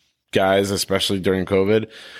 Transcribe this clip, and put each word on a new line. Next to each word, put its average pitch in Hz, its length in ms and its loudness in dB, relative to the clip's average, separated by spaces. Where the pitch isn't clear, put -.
guys, 98 400 2
especially 98 480 -2
during 95 260 0
covid. 101 420 0